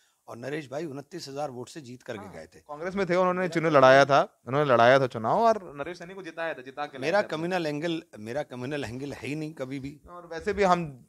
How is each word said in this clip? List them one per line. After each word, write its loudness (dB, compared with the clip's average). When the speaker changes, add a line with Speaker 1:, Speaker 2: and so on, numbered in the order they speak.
Speaker 1:
और -16
नरेश -10
भाई -10
उनतीस -14
हजार -8
वोट -14
से -16
जीत -18
करके -10
Speaker 2:
हाँ, -18
Speaker 1:
गए -16
थे। -20
Speaker 2:
कांग्रेस -10
में 0
थे, 2
उन्होंने 2
Speaker 1:
मेरा -2
Speaker 2:
चुनाव -2
Speaker 1:
कम्युनल 4
Speaker 2:
लड़ाया 10
था, 2
उन्होंने 0
लड़ाया 8
था 2
चुनाव -2
और 0
नरेश -10
सैनी -16
को -16
जिताया -8
था, -12
जिता -10
के -14
Speaker 1:
मेरा -2
Speaker 2:
लाया 4
था। -6
Speaker 1:
कम्युनल -2
एंगल, -4
मेरा -8
कम्युनल -8
एंगल -10
है -12
ही -6
नहीं -8
कभी -10
भी। -14
Speaker 2:
और -20
वैसे -6
भी 0
हम 0